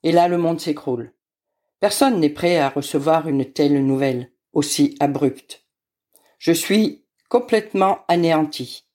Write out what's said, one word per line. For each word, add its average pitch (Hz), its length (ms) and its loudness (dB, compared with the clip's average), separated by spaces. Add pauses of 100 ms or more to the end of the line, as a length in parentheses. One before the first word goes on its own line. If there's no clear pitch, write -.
Et 165 100 2
là, 170 160 4
le 175 80 0
monde 170 240 -2
s'écroule. 135 520 -6 (680)
Personne 208 400 2
n'est 147 80 4
prêt 175 300 0
à 139 100 2
recevoir 151 600 -2
une 135 180 0
telle 143 360 2
nouvelle, 135 480 -2 (220)
aussi 147 480 0
abrupte. 143 640 -2 (760)
Je 170 140 0
suis 208 540 0 (240)
complètement 214 760 0
anéantie. 156 760 0 (100)